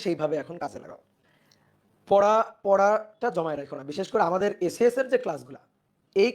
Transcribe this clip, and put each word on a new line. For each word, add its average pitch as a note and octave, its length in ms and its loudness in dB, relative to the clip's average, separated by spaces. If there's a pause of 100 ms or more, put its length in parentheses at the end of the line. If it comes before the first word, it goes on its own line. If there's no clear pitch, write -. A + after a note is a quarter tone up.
সেইভাবে D3+ 380 -2
এখন D#3+ 200 -14
কাজে C#3+ 220 -10
লাগাও। - 160 -18 (1080)
পড়া, G3+ 260 6 (300)
পড়াটা G#3 720 2
জমায় D#3+ 240 -4
রেখো C#3 180 -12
না, C3+ 40 -14 (100)
বিশেষ F#3 200 -6
করে G#3+ 180 2
আমাদের F#3+ 200 0 (160)
এসিএস A#3+ 340 2
এর C4 120 -2
যে B3 120 2
ক্লাসগুলা, C3+ 360 -10 (640)
এই A#3 120 2